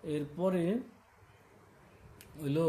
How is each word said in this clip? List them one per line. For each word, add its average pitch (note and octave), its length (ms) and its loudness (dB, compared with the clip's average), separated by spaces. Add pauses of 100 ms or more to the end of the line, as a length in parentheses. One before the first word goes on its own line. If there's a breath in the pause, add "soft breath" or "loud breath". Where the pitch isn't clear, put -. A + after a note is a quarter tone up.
(160)
এরপরে E3+ 480 0 (1800)
হইল D3 300 0